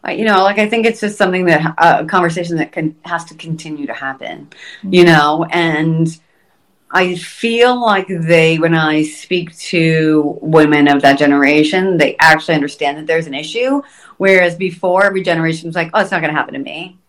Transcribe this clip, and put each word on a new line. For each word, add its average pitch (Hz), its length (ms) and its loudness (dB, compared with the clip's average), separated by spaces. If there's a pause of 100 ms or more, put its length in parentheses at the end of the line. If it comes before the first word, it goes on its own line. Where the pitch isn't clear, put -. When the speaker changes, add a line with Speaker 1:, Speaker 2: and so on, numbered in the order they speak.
Speaker 1:
Uh, 185 40 -6
you 214 140 -4
know, 202 180 2
like, 196 140 2
I 214 100 2
think 226 200 -2
it's 226 140 -2
just 208 160 -6
something 185 280 0
that, 160 320 0
uh, 165 240 4
a 156 40 -6
conversation 170 520 -2
that 156 140 -4
can, 156 240 -6 (100)
has 170 200 -6
to - 100 -20
continue 156 500 -10
to 113 80 -10
happen, - 540 -12 (320)
Speaker 2:
Mm-hmm. 190 140 -6
Speaker 1:
you 180 120 6
know, 156 460 2
and 160 560 0 (840)
I 185 240 0
feel 233 640 0
like 202 280 0
they, 165 500 2
when 165 160 0
I 156 300 0
speak 175 540 -8
to 160 840 0
women 151 460 4
of 143 160 4
that 139 160 4
generation, 151 760 2
they 147 220 0
actually 160 360 2
understand 143 420 -4
that 156 100 -12
there's 165 200 -2
an 139 60 -12
issue. 240 480 -4 (360)
Whereas 185 380 2
before, 185 500 0
every 190 180 -2
generation 165 460 -2
was 165 60 -10
like, 165 180 -4
"Oh, 208 80 2
it's 190 100 -2
not 175 100 -4
gonna 151 120 -4
happen 143 220 -4
to 135 40 -10
me." 170 380 -14 (100)